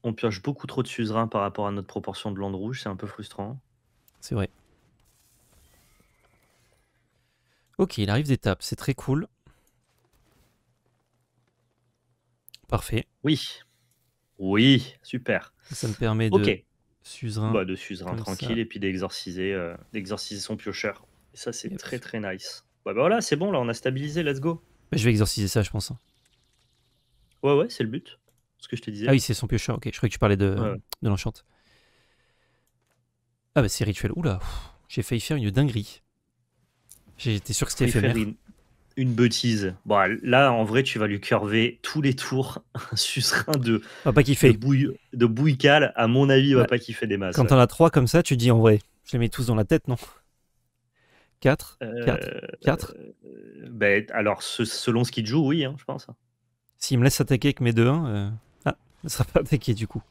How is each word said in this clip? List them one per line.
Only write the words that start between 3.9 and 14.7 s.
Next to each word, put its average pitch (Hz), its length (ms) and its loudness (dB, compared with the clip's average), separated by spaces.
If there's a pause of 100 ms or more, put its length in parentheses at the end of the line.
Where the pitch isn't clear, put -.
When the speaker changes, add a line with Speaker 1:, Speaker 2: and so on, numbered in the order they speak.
Speaker 2:
C'est - 140 -8
vrai. 98 140 -2 (3250)
Ok, 190 200 0
il 101 120 0
arrive 139 180 0
des 135 100 2
tapes, - 260 -2
c'est - 120 -8
très - 180 -4
cool. 147 340 -2 (3500)
Parfait. - 400 -4 (160)
Speaker 1:
Oui. - 360 -2 (800)
Oui, 110 680 2